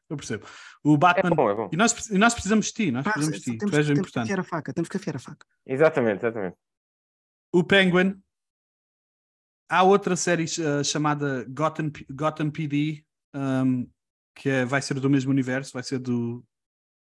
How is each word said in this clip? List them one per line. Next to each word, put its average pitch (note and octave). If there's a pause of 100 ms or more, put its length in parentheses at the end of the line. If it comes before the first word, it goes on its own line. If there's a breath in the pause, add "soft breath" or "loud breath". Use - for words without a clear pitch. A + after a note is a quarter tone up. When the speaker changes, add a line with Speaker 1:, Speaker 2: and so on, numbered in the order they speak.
Speaker 1:
eu D#3
percebo. - (380 loud breath)
O D3
Batman, F3
Speaker 2:
É E3+
bom, C3+
é G2+
bom. G#2+
Speaker 1:
e D#3+
nós, A3
e G#3
nós A3+
precisamos G#3+
de -
ti, F#3+
nós B2+
Speaker 3:
Pá, G#3
Speaker 1:
precisamos D3+
de B2
ti, A2+
Speaker 3:
temos, G#2
Speaker 1:
tu D3
és D3+
Speaker 3:
temos -
que C#3+
Speaker 1:
importante. B2
Speaker 3:
afiar F#3
a F3
faca, D3
temos E3+
que -
afiar D#3
a C3
faca. - (200)
Speaker 2:
Exatamente, C3
exatamente. G#2+ (960)
Speaker 1:
O F3
Penguin. F#3+ (1500)
Há E3+
outra F#3+
série, E3
eh, D3
chamada D3
Gotham D#3
P-, -
Gotham D#3
P D#3
D, D3+ (280)
ehm, C3 (500)
que -
é, C3
vai C3
ser C#3
do C3+
mesmo C#3
universo, C3+
vai B2
ser C3
do, A#2+ (580)